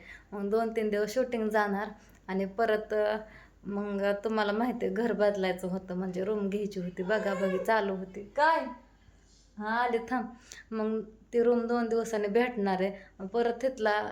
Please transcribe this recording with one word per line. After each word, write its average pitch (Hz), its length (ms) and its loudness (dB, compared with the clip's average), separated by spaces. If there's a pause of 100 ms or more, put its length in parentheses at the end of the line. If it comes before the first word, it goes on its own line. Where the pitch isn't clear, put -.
(320)
मग 202 180 -4
दोन 226 220 2
तीन 220 180 0
दिवस 208 240 0
शूटिंग 247 360 0
जाणार 208 380 2 (400)
आणि 190 180 0
परत 214 500 0 (680)
मग 202 380 -4 (220)
तुम्हाला 220 280 2
माहिती 220 340 0
आहे 190 100 0
घर 226 160 0
बदलायचं 190 560 2
होतं, 185 280 -4
म्हणजे 185 280 -4
रूम 208 260 -2
घ्यायची 202 300 -4
होती, 180 240 -6
बघाबघी 190 540 0
चालू 202 380 2
होती. 190 400 -10
काय? 302 300 4 (920)
हा, 208 120 -6
आले 233 280 2
थांब. 233 280 -2 (460)
मग 220 300 0 (320)
ती 233 100 4
रूम 240 240 4
दोन 240 220 0
दिवसांनी 220 380 0
भेटणार 202 540 2
आहे. 190 100 0 (280)
मग 196 80 -8
परत 233 340 0
तिथला 214 500 0